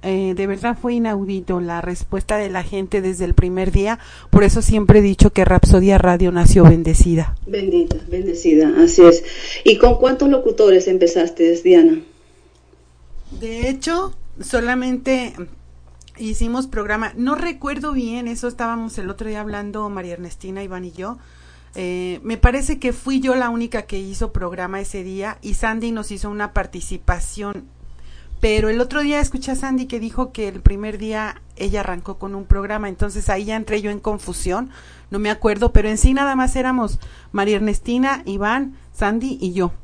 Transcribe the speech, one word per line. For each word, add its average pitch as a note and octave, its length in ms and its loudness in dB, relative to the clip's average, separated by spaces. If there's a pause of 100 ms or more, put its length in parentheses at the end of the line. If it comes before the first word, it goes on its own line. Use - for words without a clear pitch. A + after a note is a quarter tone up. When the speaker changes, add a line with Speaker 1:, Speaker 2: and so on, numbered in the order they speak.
Speaker 1:
eh, F#3+ 320 -2
de G3 100 -4
verdad G3+ 340 -4
fue B3 160 -4
inaudito, G3 640 -4
la E3+ 200 -6
respuesta F3+ 560 -6
de G3+ 120 -4
la F#3 120 -6
gente F#3+ 400 -4
desde F#3 240 -4
el F3 80 0
primer F#3 380 2
día. G3+ 260 0 (320)
Por G3 140 8
eso G#3 180 4
siempre G#3+ 380 4
he - 20 6
dicho G3 300 6
que F#3+ 140 2
Rapsodia F#3+ 520 6
Radio F3+ 360 4
nació F3 320 8
bendecida. E3 720 6 (120)
Speaker 2:
Bendita, F#3+ 480 0 (140)
bendecida, E3 640 2 (100)
así E3+ 220 8
es. E3+ 180 8 (400)
¿Y G#3+ 140 6
con A#3+ 220 6
cuántos C4 300 2
locutores G#3+ 580 4
empezaste, E3+ 760 2
Diana? E3 380 6 (1400)
Speaker 1:
De A3+ 300 -6
hecho, E4+ 440 -4 (260)
solamente B3+ 960 -2 (840)
hicimos A#3 500 -2
programa, A3 500 -4
no B3+ 160 -2
recuerdo D4+ 580 -6
bien, A#3+ 360 -6
eso A#3 200 -8
estábamos A#3 520 -6
el F#3 100 -8
otro G#3 180 -10
día G#3+ 140 -8
hablando G#3 480 -8
María F3+ 240 -10
Ernestina, F3+ 480 -12
Iván F#3 240 -12
y F3 60 -14
yo. F#3+ 260 -12 (600)
Eh, F3+ 460 -8
me A3+ 140 -8
parece B3 420 0
que B3 140 -4
fui C4 260 -4
yo C4 160 -2
la B3 140 -2
única A#3 320 -8
que G3 180 -10
hizo G3 320 -6
programa F3+ 480 -8
ese G3 240 -10
día F#3+ 380 -10
y G#3 140 -6
Sandy A3+ 360 -4
nos G#3+ 200 -8
hizo G3+ 180 -8
una G#3 240 -8
participación. F#3 1120 -6 (760)
Pero G#3+ 300 2
el A3+ 100 0
otro B3+ 220 -2
día D4 180 -2
escuché C#4 320 -4
a C4 40 -4
Sandy C4 300 -4
que A#3+ 140 -10
dijo A#3+ 320 -6
que A3 160 -8
el G3 140 -12
primer G#3 360 0
día G#3+ 440 -8 (160)
ella G3+ 240 -4
arrancó F#3 360 -10
con G3 180 -12
un G3 100 -12
programa, G3+ 420 0
entonces G3+ 400 -4
ahí G3+ 180 -2
ya A3 120 -6
entré G#3+ 240 -4
yo G#3 100 -6
en G#3 80 -8
confusión, G#3 680 -6 (420)
no G3+ 80 -6
me G#3 100 -4
acuerdo, G#3+ 440 -2
pero G#3+ 160 6
en G#3+ 80 -2
sí C4 160 4
nada C#4 240 0
más B3+ 180 0
éramos B3+ 440 -2 (340)
María G3+ 240 0
Ernestina, A#3+ 680 -2
Iván, A3 500 -4 (180)
Sandy A3 480 -4
y F#3 120 -6
yo. F3 180 -2 (120)